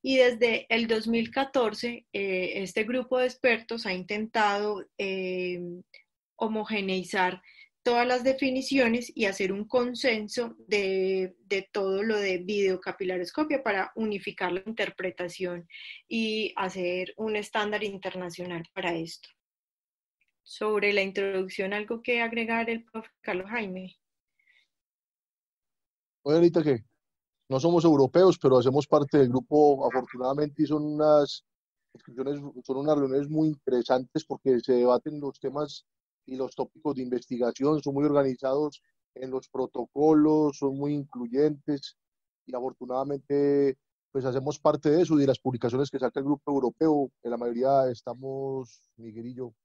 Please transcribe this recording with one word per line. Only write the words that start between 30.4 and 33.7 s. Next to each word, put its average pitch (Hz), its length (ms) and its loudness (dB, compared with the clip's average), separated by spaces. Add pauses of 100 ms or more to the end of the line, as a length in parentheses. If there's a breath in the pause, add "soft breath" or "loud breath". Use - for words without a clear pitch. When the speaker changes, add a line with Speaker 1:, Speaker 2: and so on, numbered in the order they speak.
Speaker 2:
y - 40 4
son 151 160 0
unas 151 600 4 (500)
discusiones, 135 460 -8 (240)
son 131 140 -4
unas 147 200 2
reuniones 139 300 0
muy 156 200 2
interesantes 131 760 0